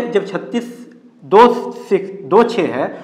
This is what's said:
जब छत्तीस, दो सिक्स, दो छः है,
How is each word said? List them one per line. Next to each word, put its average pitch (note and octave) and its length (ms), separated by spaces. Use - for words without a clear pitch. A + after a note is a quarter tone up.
जब G3 180
छत्तीस, - 500
दो A3+ 480
सिक्स, - 220
दो A3 180
छः E3+ 300
है, D3 200